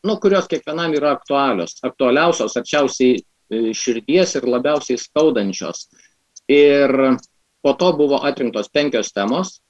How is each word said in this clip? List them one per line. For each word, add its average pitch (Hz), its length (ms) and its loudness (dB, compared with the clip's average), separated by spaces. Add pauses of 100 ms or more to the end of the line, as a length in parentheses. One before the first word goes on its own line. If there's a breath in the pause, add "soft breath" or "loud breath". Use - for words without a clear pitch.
nu, 190 160 0
kurios 190 280 2
kiekvienam 160 480 -4
yra 143 200 0
aktualios, 127 640 -2
aktualiausios, 131 760 0
arčiausiai, 127 640 0
e, - 520 -6
širdies 131 640 -2
ir 127 120 -4
labiausiai 127 520 -2
skaudančios. 104 880 -2 (600 soft breath)
Ir 135 680 4 (480)
po 139 80 2
to 180 200 2
buvo 143 340 0
atrinktos 117 420 -4
penkios 127 460 -2
temos. 123 560 -4